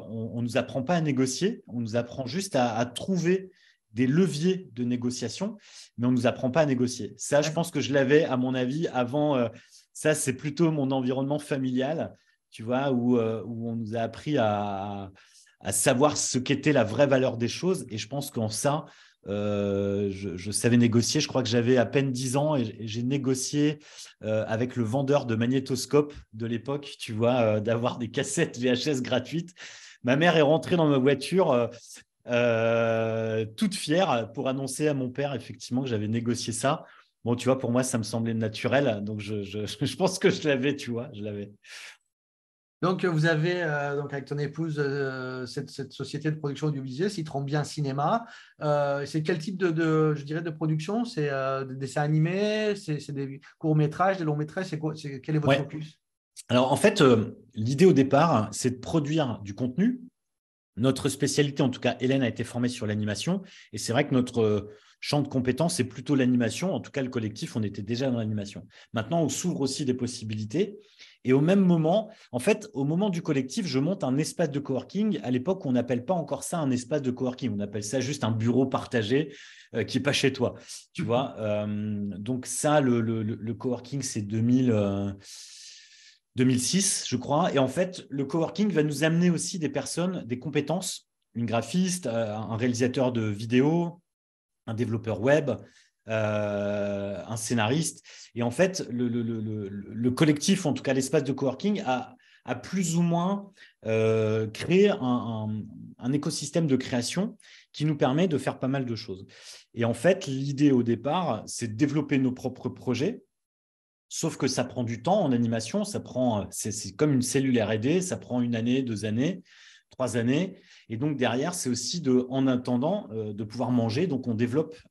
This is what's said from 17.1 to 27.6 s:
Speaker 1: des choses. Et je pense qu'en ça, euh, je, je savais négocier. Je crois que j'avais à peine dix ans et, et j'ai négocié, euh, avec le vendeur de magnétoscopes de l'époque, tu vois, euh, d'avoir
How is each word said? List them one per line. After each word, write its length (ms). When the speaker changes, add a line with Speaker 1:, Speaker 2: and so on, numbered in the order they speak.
Speaker 1:
des 100
choses. 420
Et 80
je 100
pense 220
qu'en 200
ça, 360
euh, 840
je, 260
je 140
savais 260
négocier. 420
Je 80
crois 140
que 80
j'avais 280
à 100
peine 240
dix 260
ans 180
et, 220
et 100
j'ai 140
négocié, 800
euh, 240
avec 280
le 80
vendeur 420
de 100
magnétoscopes 800
de 120
l'époque, 540
tu 140
vois, 260
euh, 200
d'avoir 380